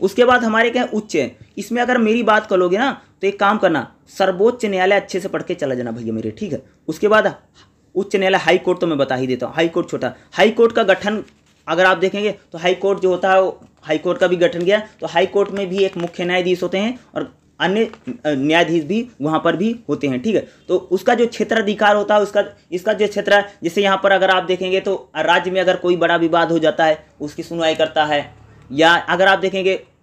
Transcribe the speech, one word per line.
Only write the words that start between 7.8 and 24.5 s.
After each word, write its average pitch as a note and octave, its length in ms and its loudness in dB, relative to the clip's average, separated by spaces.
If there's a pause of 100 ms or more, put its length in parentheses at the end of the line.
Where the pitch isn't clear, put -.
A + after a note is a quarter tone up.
उच्च G3 220 -4
न्यायालय, F#3+ 220 2
हाई E3+ 200 2
कोर्ट F3+ 220 -2
तो F3 60 -2
मैं D#3 120 -2
बता C#3 160 0
ही B2+ 120 -4
देता B2 200 -4
हूँ, - 80 -8
हाई E3 140 0
कोर्ट E3+ 220 -4
छोटा। B2+ 240 -6 (180)
हाई G3+ 180 4
कोर्ट A3+ 220 4
का A3+ 100 0
गठन G3 420 0 (440)
अगर E3 160 2
आप F#3 120 4
देखेंगे G3 340 -2
तो - 280 -12
हाई F3+ 160 0
कोर्ट F#3+ 260 -2
जो F#3 100 2
होता F#3 220 0
है F#3+ 100 6
वो - 180 -2 (220)
हाई D#3 160 -2
कोर्ट F3 200 -2
का F#3 80 2
भी F3+ 100 2
गठन E3+ 280 0
किया, G3 140 2 (220)
तो D#3+ 60 -8
हाई F3 200 2
कोर्ट G3 240 0
में G3 180 -6
भी F#3+ 160 0
एक F#3+ 120 -2
मुख्य E3+ 280 -6
न्यायाधीश F3+ 380 0
होते F#3 160 -2
हैं A#3+ 220 -4 (140)
और C#3+ 200 -8 (260)
अन्य, F#3+ 240 0
अ, A3+ 60 -8 (360)
न्यायाधीश D#3 580 0
भी A3 240 -4 (140)
वहाँ D#3 220 0
पर E3 120 2
भी A3+ 320 -2
होते D3 180 -4
हैं, B3+ 160 -2
ठीक A3 120 -2
है। D3+ 120 -2 (220)
तो F3+ 80 0
उसका F#3 380 0
जो A3+ 120 2
क्षेत्राधिकार G#3+ 720 0
होता G#3 180 0
है, G#3 60 4
उसका, G3+ 240 0 (280)
इसका F3+ 200 -2
जो G3+ 160 0
क्षेत्र G3+ 260 0
है, G3+ 180 2 (100)
जैसे E3+ 200 -2
यहाँ G3 200 2
पर G3 100 4
अगर F#3+ 180 4
आप F#3 120 2
देखेंगे F#3 380 -2